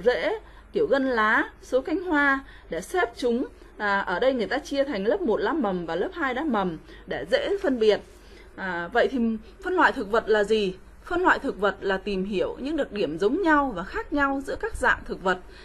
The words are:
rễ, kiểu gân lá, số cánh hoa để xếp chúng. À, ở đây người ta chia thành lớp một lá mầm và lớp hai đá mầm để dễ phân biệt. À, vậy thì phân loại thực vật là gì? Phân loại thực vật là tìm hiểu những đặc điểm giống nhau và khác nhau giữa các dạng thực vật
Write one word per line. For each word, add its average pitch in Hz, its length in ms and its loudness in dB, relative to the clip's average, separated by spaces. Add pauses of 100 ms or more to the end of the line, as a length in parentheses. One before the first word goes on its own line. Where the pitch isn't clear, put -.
rễ, 247 340 2 (320)
kiểu 156 160 2
gân 262 220 2
lá, 233 400 2 (120)
số 523 200 0
cánh 359 220 -2
hoa 285 360 2 (300)
để 175 120 -6
xếp - 360 0
chúng. 240 280 0 (320)
À, 202 220 0
ở 185 200 -2
đây 262 140 4
người 214 140 0
ta 233 120 -2
chia 277 240 0
thành 233 220 -4
lớp 311 160 2
một 220 160 2
lá 220 160 0
mầm 196 320 -2
và 165 100 -4
lớp 220 180 -2
hai 277 200 -2
đá 262 100 -4
mầm 196 340 0 (300)
để 143 240 -6
dễ 330 320 0
phân 269 160 0
biệt. 208 220 4 (540)
À, 175 380 -6
vậy 233 180 4
thì 262 80 -2 (440)
phân 370 100 -4
loại 311 180 6
thực 208 200 -6
vật 220 180 2
là 214 140 4
gì? 202 320 0 (300)
Phân 349 160 -2
loại 330 180 4
thực 233 200 -6
vật 190 220 0
là 190 160 0
tìm 190 280 -4
hiểu 175 340 -2
những 285 180 -4
đặc - 140 -2
điểm 165 280 -2
giống 247 220 2
nhau 294 340 4
và 170 80 -6
khác 427 300 -8
nhau 277 320 0
giữa - 100 -6
các 440 200 -6
dạng 233 300 2
thực 185 180 -8
vật 185 140 2 (280)